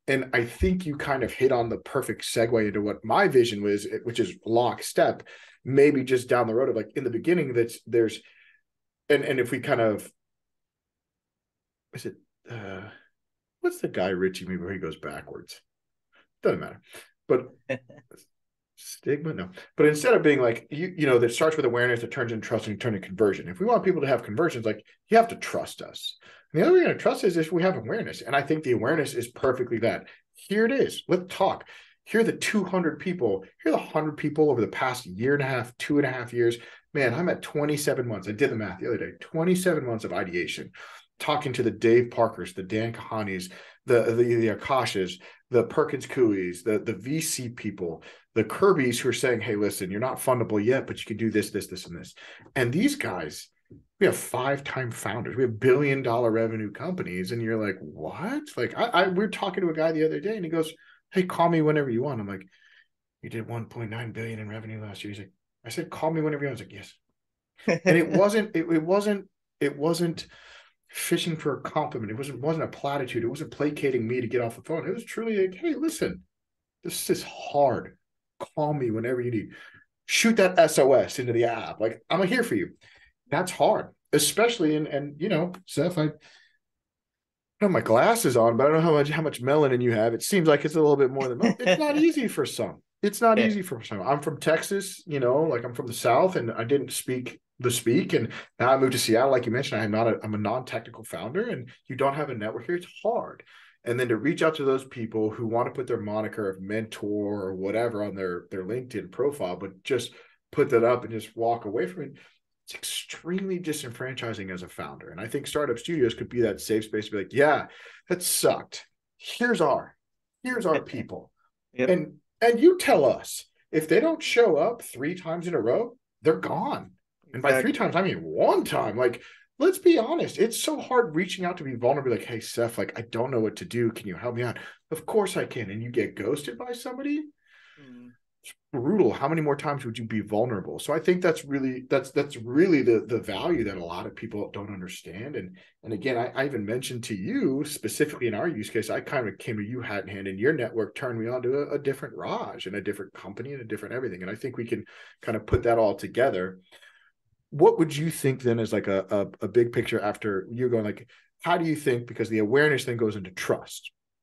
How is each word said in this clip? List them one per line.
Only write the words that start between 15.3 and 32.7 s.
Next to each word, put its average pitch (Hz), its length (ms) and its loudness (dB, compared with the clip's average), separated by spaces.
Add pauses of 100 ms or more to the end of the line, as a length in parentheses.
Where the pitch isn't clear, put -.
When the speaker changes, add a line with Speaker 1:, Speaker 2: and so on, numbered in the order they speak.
Speaker 1:
Doesn't 113 160 2
matter. - 220 -12 (460)
But 127 200 2 (200)
Speaker 2:
<laughs> 127 120 -6 (960)
Speaker 1:
Stigma? 151 580 -6
No. 92 160 -8 (260)
But 151 120 8
instead 151 260 4
of 185 80 6
being 147 180 6
like, - 300 2
you, 175 260 -6
you 151 120 2
know, 127 100 8
that 117 160 4
starts 160 240 2
with 143 80 2
awareness, 120 360 2
that 117 100 -8
turns 117 200 -4
into 107 160 -6
trust, 110 200 -2
and 104 120 -6
turns 110 180 -2
into 92 100 -8
conversion. - 400 2
If 180 120 -12
we 185 60 -2
want 226 180 4
people 170 180 2
to 139 60 0
have 131 140 2
conversions, 120 460 -2
like, 107 180 -4 (240)
you 220 80 8
have 226 120 6
to - 60 -8
trust - 460 -6
us. - 340 -12 (380)
And 151 80 4
the 254 60 6
other 349 60 8
way 370 80 8
you're 311 80 4
gonna - 100 0
trust 262 240 2
is 175 140 4
if 160 140 0
we 175 120 2
have 190 120 4
awareness. 151 460 -6
And 131 140 -2
I 139 80 4
think 156 200 0
the 120 100 2
awareness 135 400 0
is 117 160 -6
perfectly 123 500 0
that. 95 260 0 (300)
Here 208 300 0
it 233 60 2
is. 262 360 0
Let's 180 280 0
talk. - 320 0 (380)
Here 220 160 2
are - 20 6
the 175 100 2
two - 300 0
hundred 175 360 -2